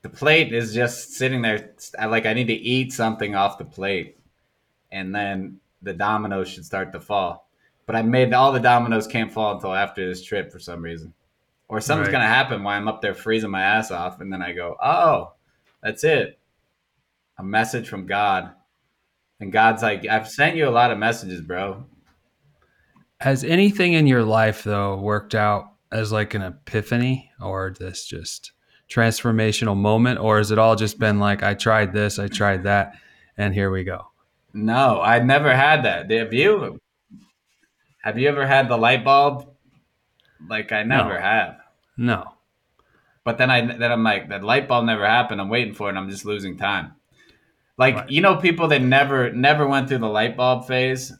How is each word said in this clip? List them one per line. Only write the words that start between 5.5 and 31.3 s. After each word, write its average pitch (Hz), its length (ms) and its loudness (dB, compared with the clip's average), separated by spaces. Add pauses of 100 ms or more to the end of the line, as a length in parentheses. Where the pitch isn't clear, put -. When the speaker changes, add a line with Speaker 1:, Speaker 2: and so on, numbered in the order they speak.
Speaker 1:
the 92 120 -10
dominoes 101 540 -4
should 85 180 -18
start 95 280 -8
to 85 80 -14
fall. 92 480 -6 (380)
But 113 100 -6
I 113 60 -2
made, 120 300 2
all 135 200 6
the 123 60 0
dominoes 117 480 2
can't 113 260 -4
fall 107 220 -2
until 95 180 -8
after 98 340 -4
this 90 160 -8
trip 95 280 -6
for 90 80 -20
some 85 220 -14
reason, 82 320 -14 (540)
or 107 140 -6
something's 104 260 0
Speaker 2:
Right. 98 60 0
Speaker 1:
gonna 120 140 2
happen 117 360 0
while 101 140 -2
I'm 101 100 -4
up - 140 -6
there 101 120 -4
freezing 110 380 -2
my 95 120 -2
ass 107 280 2
off, 90 300 -8
and 95 100 -12
then 92 100 -8
I 87 120 -8
go, 87 280 -10
"Oh, 147 520 2 (480)
that's 107 240 -6
it. 147 320 0 (1000)
A 95 60 -16
message 113 460 -2
from 98 160 -12
God." 101 460 -2 (880)
And 98 120 -10
God's 110 300 4
like, 104 260 -2
"I've 110 220 -2
sent 160 280 0
you 151 100 2
a - 20 2
lot 120 220 4
of 104 80 -4
messages, 101 420 -4
bro." 95 440 -8 (1400)
Speaker 2:
Has 135 220 0
anything 180 500 4
in 160 120 6
your 127 180 6
life, 110 400 2
though, 101 360 -2
worked 104 340 -4
out 104 400 0 (180)
as, 110 200 -2
like, 107 240 -2
an 101 80 -2
epiphany 120 880 -4 (100)
or 95 380 -6
this 92 260 -12
just - 460 -14 (380)
transformational 110 840 0
moment? 110 440 2
Or 107 180 4
has 107 140 2
it 107 80 2
all 113 160 6
just 107 240 -4
been 104 200 2
like, 101 240 2